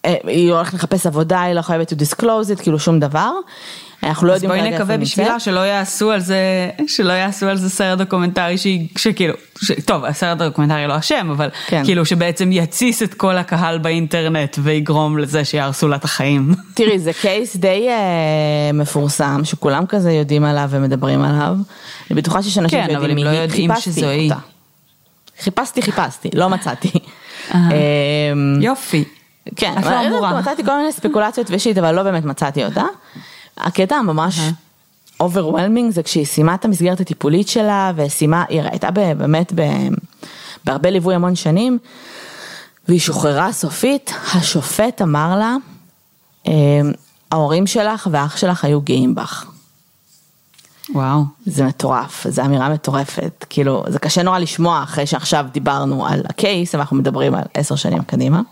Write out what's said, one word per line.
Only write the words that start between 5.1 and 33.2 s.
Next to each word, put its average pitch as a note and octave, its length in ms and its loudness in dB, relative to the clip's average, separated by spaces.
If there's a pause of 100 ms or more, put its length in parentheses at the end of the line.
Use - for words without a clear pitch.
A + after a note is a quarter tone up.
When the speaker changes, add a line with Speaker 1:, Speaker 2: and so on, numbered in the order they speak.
Speaker 1:
נמצאת. A#3 120 -2
Speaker 2:
שלא F#3 160 0
יעשו G3+ 500 0
על G#3 100 0
זה, F#3 160 0 (500)
שלא F#3 260 0
יעשו G3 340 -2
על G3 100 0
זה F#3 140 0
סרט F#3 280 0
דוקומנטרי F3+ 600 0
שהיא, F3+ 300 -2 (100)
שכאילו, F#3 360 0 (240)
ש-, - 140 -2 (120)
טוב, D#3+ 200 0
הסרט D#3+ 360 -2
הדוקומנטרי D3 460 0
לא D3 120 0
אשם, G3+ 340 -2
אבל D3 160 -2 (180)
Speaker 1:
כן. D#3 180 0
Speaker 2:
כאילו, F3 220 2
שבעצם F3 460 0
יתסיס A3 500 0
את G3 120 -4
כל F#3 240 0
הקהל E3+ 400 0
באינטרנט D#3+ 840 0
ויגרום D3+ 560 2
לזה C#3+ 260 0
שיהרסו C#3 440 0
לה C#3+ 80 2
את C#3 80 -6
החיים. C#3+ 580 2
<laughs> - 120 -20
Speaker 1:
תראי, G#3+ 240 4
זה E3 220 -2
קייס G#3 360 -2
די, F#3+ 320 2
אה, B3 60 2 (800)
מפורסם, D3 680 0
שכולם D3+ 420 0
כזה F3+ 260 2
יודעים D3 320 2
עליו C#3+ 260 2
ומדברים C#3 520 0
עליו. D3 340 2 (540)
אני - 100 0
בטוחה F3 220 0
שיש G3+ 160 -2
אנשים E3 200 2
Speaker 2:
כן, E3 80 0
Speaker 1:
שיודעים D3+ 120 0
Speaker 2:
אבל D3 120 0
הם D3 60 2
Speaker 1:
מי C#3+ 80 0
Speaker 2:
לא D3+ 60 2
Speaker 1:
היא. D#3 100 2
Speaker 2:
יודעים E3 320 0
Speaker 1:
חיפשתי F3 200 -2
Speaker 2:
שזו D3+ 140 0
היא. D3 260 0
Speaker 1:
אותה. - 80 -4 (1000)
חיפשתי, B3 420 -2
חיפשתי, - 520 -4
לא F3 140 2
מצאתי. F3+ 420 -2 (640)
Speaker 2:
אהה. E3+ 160 6 (600)
Speaker 1:
אמ, C#3+ 300 2
Speaker 2:
יופי. A3 420 0 (520)
Speaker 1:
כן, G3+ 220 -2
Speaker 2:
את F#3+ 60 0
לא D3 60 2
Speaker 1:
אבל A3+ 160 0
Speaker 2:
אמורה. - 340 0
Speaker 1:
מצאתי C#4+ 240 -4
כל C4+ 120 0
מיני D4+ 160 0
ספקולציות G#3+ 580 -2
ושיט, G3+ 280 0
אבל E3 160 4
לא F#3+ 80 2
באמת F3+ 220 0
מצאתי C#3 400 -2
אותה. - 200 -2 (760)